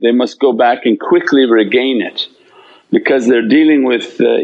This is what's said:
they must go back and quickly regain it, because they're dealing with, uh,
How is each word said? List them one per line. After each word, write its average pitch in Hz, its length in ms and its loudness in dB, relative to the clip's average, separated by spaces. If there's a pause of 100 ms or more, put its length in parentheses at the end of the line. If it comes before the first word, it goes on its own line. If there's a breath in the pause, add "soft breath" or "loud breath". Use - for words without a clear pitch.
they 117 120 0
must 123 260 -2
go 139 140 0
back 120 340 0
and 110 140 0
quickly 147 460 0
regain 117 540 0
it, - 280 -10 (640 soft breath)
because 123 340 0
they're 117 220 2
dealing 151 340 2
with, 123 380 -4
uh, 117 240 2